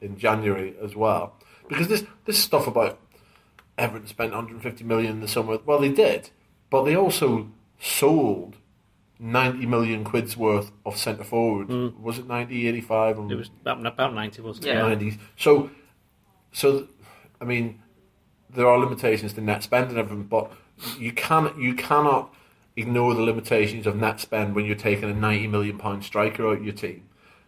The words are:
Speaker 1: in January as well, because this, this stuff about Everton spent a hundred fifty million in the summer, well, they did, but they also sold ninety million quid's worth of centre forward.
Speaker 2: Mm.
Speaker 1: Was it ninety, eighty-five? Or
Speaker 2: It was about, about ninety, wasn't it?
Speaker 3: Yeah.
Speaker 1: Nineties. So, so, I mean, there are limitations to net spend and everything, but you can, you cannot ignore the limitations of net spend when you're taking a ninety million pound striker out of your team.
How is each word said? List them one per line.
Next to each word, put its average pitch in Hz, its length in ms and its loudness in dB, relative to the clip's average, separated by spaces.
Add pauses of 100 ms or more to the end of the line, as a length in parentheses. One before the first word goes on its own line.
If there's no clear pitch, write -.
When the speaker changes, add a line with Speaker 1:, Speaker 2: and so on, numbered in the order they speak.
Speaker 1:
in 98 180 -10
January 101 640 0
as 104 120 -10
well, 104 400 0 (340)
because 175 200 -2
this, 208 160 0 (220)
this 208 120 0
stuff - 280 2
about 113 320 0 (800)
Everton 110 280 -4
spent 113 260 -6
a 101 40 -6
hundred 113 260 -10
fifty 117 220 -10
million 113 280 0
in 107 80 -8
the 107 80 -8
summer, 110 380 -2
well, 147 140 4
they 139 120 2
did, 139 380 2 (400)
but 131 140 4
they 151 120 4
also 123 520 2 (320)
sold 104 760 2 (640)
ninety 127 480 0
million 113 380 0
quid's 113 320 -4
worth 107 340 2 (160)
of 101 100 -8
centre 107 280 -4
forward. 113 440 0
Speaker 2:
Mm. 123 320 -4
Speaker 1:
Was 117 180 -8
it 127 80 -14
ninety, 120 420 -2
eighty-five? 110 500 0
Or 107 120 -8
Speaker 2:
It 123 40 -4
was 117 160 -8 (100)
about, 123 240 -6
about 131 300 -2
ninety, 107 260 -10
wasn't 113 260 -12
it? 131 80 -2
Speaker 3:
Yeah. 113 80 2
Speaker 1:
Nineties. 107 360 -2 (180)
So, 143 340 6 (840)
so, 139 360 2 (520)
I 123 40 -12
mean, 117 380 -2 (640)
there 123 180 2
are 123 120 8
limitations 110 560 0
to 110 80 -10
net 107 200 -2
spend 127 280 2
and 117 80 -4
everything, 104 260 -4
but - 280 -2 (460)
you 117 140 -6
can, 156 480 2
you 123 140 0
cannot 143 600 2 (420)
ignore 120 380 2
the 113 80 0
limitations 110 640 0
of 101 100 0
net 110 240 0
spend 104 340 -4
when 104 100 0
you're 104 120 -2
taking 104 340 0
a 104 40 -4
ninety 107 340 0
million 104 280 -2
pound 101 280 -6
striker 110 440 0
out 101 100 0
of 104 60 -8
your 101 100 -6
team. - 280 -10 (460)